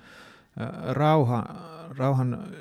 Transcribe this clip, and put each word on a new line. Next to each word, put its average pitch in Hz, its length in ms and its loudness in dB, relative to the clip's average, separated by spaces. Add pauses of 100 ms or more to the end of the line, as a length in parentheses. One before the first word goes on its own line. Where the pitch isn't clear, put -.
(600)
ö, 113 320 -6
rauha, 131 520 4 (540)
rauhan 131 480 2 (140)